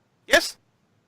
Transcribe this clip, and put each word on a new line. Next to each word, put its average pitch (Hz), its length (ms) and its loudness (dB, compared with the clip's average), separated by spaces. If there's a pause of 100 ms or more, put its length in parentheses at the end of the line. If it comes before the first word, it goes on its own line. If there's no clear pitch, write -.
(260)
Yes? - 300 0 (520)